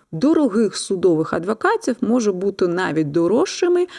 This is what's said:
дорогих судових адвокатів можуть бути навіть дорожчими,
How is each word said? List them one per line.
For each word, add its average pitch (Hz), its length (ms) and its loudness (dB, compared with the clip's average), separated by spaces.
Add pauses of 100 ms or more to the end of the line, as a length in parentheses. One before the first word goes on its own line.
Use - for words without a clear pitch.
(120)
дорогих 226 680 2
судових 170 560 0
адвокатів 226 680 -2
можуть 214 340 0
бути 190 320 -2
навіть 160 440 -2
дорожчими, 339 760 0 (120)